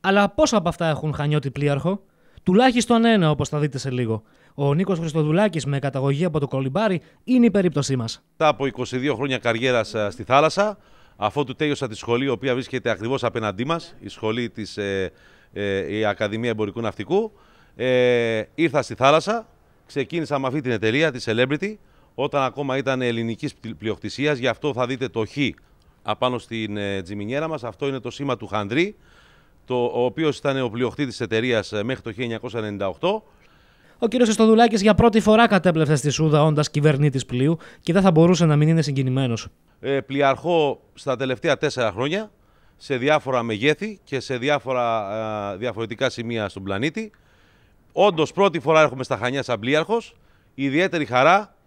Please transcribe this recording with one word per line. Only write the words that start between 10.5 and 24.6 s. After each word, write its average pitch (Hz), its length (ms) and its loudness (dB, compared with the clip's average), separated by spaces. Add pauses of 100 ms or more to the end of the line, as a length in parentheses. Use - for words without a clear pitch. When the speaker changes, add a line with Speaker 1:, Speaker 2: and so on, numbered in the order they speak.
Speaker 2:
αφότου 127 380 -2
τέλειωσα 143 340 -2
τη 107 80 -10
σχολή, 120 280 -2
η 139 40 -2
οποία 127 260 -2
βρίσκεται 123 360 -4
ακριβώς 117 340 -4
απέναντί 110 420 -4
μας, 165 340 -6
η 101 80 -16
σχολή 113 420 -4
της, - 260 -12
ε, 98 340 -4 (420)
ε, 98 460 -4
η 107 60 -2
Ακαδημία 107 460 -2
Εμπορικού 107 300 -4
Ναυτικού, 156 520 -4 (440)
ε, 123 680 2 (120)
ήρθα 147 280 0
στη 117 120 -8
θάλασσα, 165 520 2 (400)
ξεκίνησα 147 520 -4
με 135 80 -2
αυτή 135 140 -4
την 127 100 -4
εταιρεία, 117 420 0
τη 120 140 -10
Celebrity, 135 480 -2 (400)
όταν 143 280 -2
ακόμα 131 340 -4
ήταν 131 260 -2
ελληνικής 117 520 -4
πλη-, 110 200 -12
πλειοκτησίας, 110 640 -4
γι' 123 100 -2
αυτό 135 240 -4